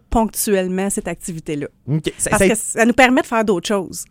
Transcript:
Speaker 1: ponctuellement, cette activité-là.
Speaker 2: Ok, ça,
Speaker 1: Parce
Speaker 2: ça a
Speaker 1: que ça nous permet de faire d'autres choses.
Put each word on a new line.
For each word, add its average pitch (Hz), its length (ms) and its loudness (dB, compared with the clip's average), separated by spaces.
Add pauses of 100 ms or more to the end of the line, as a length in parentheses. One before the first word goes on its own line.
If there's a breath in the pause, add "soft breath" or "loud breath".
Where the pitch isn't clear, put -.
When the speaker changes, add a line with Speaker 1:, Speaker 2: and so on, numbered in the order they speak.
Speaker 1:
ponctuellement, 196 800 0
cette - 180 -4
activité-là. 160 600 -8 (220)
Speaker 2:
Ok, 151 280 -2
ça, - 140 -4
Speaker 1:
Parce 208 120 2
Speaker 2:
ça - 20 6
a 180 40 4
Speaker 1:
que 226 80 2
ça - 280 0
nous 240 80 4
permet 262 280 6
de - 60 -2
faire 226 180 0
d'autres 190 220 0
choses. 196 440 -4